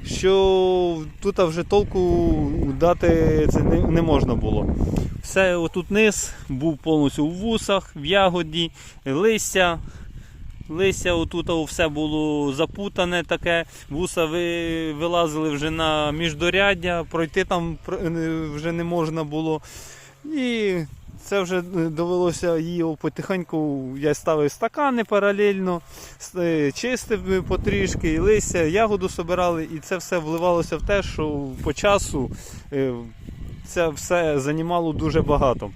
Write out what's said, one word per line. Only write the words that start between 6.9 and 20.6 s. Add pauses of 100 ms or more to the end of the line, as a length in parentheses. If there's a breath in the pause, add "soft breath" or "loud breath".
у
вусах,
в
ягоді, (360 loud breath)
листя. (920 loud breath)
Листя
отут
о,
все
було
запутане
таке, (260 loud breath)
вуса
ви-,
вилазили
вже
на
міждоряддя,
пройти
там
пр-,
е,
вже
не
можна
було. (640 loud breath)
І (500)